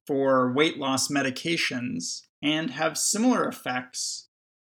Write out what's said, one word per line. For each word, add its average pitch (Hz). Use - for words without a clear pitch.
for 135
weight 156
loss 135
medications 135
and 156
have 156
similar 214
effects -